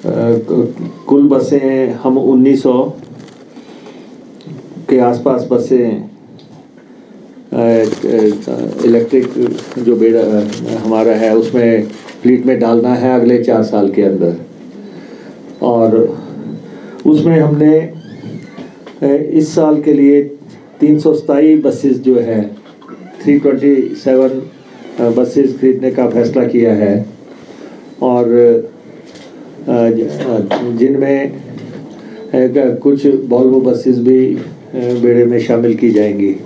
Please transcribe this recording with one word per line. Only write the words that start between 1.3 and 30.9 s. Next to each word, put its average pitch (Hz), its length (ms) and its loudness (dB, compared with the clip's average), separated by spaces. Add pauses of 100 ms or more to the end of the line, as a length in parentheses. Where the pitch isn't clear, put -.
हम 131 240 -2
उन्नीस 131 460 2
सौ 127 340 0 (1900)
के 127 100 2
आसपास 123 520 -2
बसें, 117 580 -2 (1400)
अ, - 20 -6
अ, 117 300 2 (1000)
इलेक्ट्रिक 117 440 2 (500)
जो 117 160 2
बेड़ा, 113 260 2
अ, 107 220 0 (340)
हमारा 110 340 0
है, 110 240 0
उसमें 113 520 2 (360)
फ्लीट 123 220 2
में 127 140 2
डालना 117 360 2
है 127 260 0
अगले 117 220 2
चार 110 200 2
साल 101 280 0
के 107 100 0
अंदर। 90 340 0 (1300)
और 113 580 2 (840)
उसमें 156 340 4
हमने, 151 400 2 (1200)
अ, - 20 -2 (240)
इस 156 260 0
साल 151 260 2
के 151 120 2
लिए 143 300 4 (560)
तीन 151 200 4
सौ 156 140 2
सताईस 151 500 2
बसेस 131 340 0
जो 123 220 2
है, 110 360 -4 (680)
थ्री 143 160 4
ट्वेंटी 139 560 0
सेवन, 131 340 2
अ, - 800 -6
बसेस 127 520 0
खरीदने 131 300 0
का 123 180 0
फैसला 117 380 0
किया 117 260 2
है, 104 320 0 (960)
और, 123 240 2 (1300)
अ, - 100 -16
ज-, 117 400 0
अ, 110 380 -4 (240)
जिनमें, 139 600 0